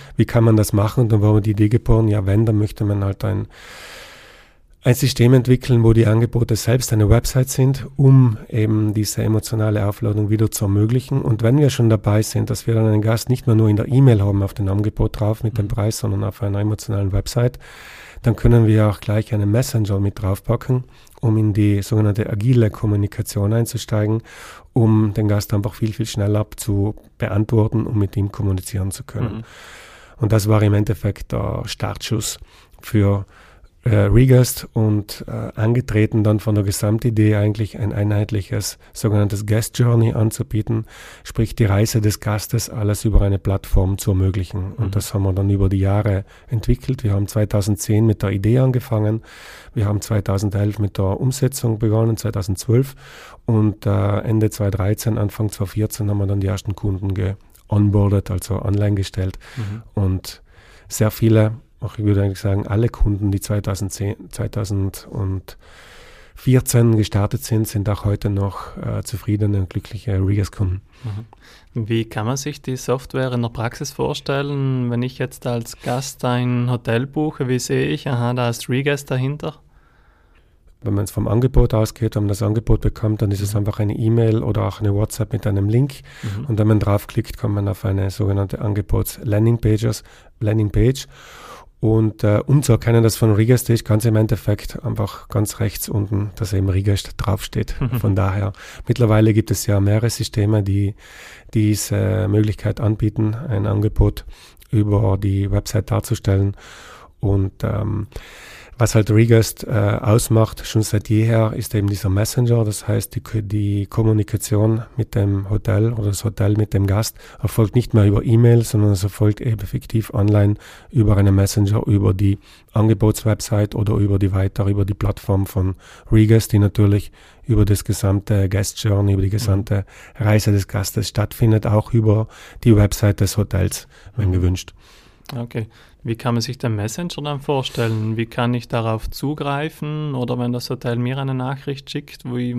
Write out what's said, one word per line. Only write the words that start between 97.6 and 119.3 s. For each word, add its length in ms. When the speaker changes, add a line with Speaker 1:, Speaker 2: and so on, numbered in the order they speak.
Speaker 2:
Mhm. 200
Speaker 1:
Von 160
daher, 380
mittlerweile 440
gibt 200
es 160
ja 120
mehrere 300
Systeme, 540
die 320
diese 760
Möglichkeit 520
anbieten, 540
ein 320
Angebot 580
über 500
die 300
Website 400
darzustellen. 640
Und, 440
ähm, 440
was 140
halt 160
Regast, 540
äh, 80
ausmacht, 960
schon 160
seit 260
jeher, 460
ist 180
eben 140
dieser 220
Messenger. 540
Das 240
heißt, 280
die 60
K-, 200
die 460
Kommunikation 960
mit 180
dem 340
Hotel 440
oder 160
das 140
Hotel 340
mit 180
dem 100
Gast 320
erfolgt 320
nicht 220
mehr 100
über 180
E-Mail, 400
sondern 280
es 100
erfolgt 400